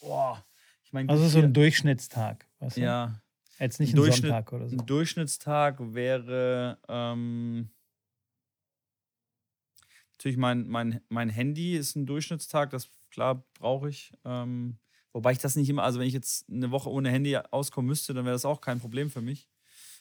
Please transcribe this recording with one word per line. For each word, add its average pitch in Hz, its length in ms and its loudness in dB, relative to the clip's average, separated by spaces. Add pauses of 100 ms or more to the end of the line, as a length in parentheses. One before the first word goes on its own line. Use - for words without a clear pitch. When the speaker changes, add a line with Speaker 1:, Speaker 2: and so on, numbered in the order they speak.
Speaker 1:
Boah, 139 440 -2 (400)
ich - 80 -20
mein, 135 160 -4
Speaker 2:
Also 151 160 6
Speaker 1:
gut, 160 80 6
Speaker 2:
so 156 60 10
ein 156 60 10
Speaker 1:
hier 139 80 6
Speaker 2:
Durchschnittstag, 123 960 2 (140)
weißt 120 180 -8
du? - 20 -2
Speaker 1:
Ja. 120 400 -2 (380)
Speaker 2:
Jetzt 127 200 -4
nicht 143 120 2
Speaker 1:
Ein 147 60 6
Speaker 2:
ein - 0 -
Speaker 1:
Durchschnitt-, 127 340 6
Speaker 2:
Sonntag 113 240 -2
oder 120 160 -8
so. 127 60 -4
Speaker 1:
ein 117 100 -4
Durchschnittstag 147 920 0 (180)
wäre, 123 840 0 (100)
ähm, 120 800 -4 (2500)
natürlich 131 260 -4
mein, 123 300 2
mein, 117 320 -2 (100)
mein 117 180 -2
Handy 147 480 -2
ist 143 180 -4
ein 143 120 -4
Durchschnittstag, 147 640 -4
das, 127 180 -8 (220)
klar, 127 340 -2 (140)
brauche 135 320 -2
ich. - 240 -16 (100)
Ähm, 123 540 -6 (340)
wobei 120 200 2
ich 131 60 2
das 139 180 -2
nicht 139 120 2
immer, 143 140 0
also 123 180 2
wenn 127 60 0
ich 131 80 0
jetzt - 340 -6
eine 123 220 -4
Woche 135 200 -2
ohne 135 200 0
Handy 135 260 2
auskommen 131 520 -2
müsste, 143 260 -2
dann 127 100 -4
wäre 123 100 0
das 123 120 -2
auch 143 160 -2
kein 120 180 -4
Problem 123 300 -4
für 131 100 -10
mich. 127 260 -8 (540)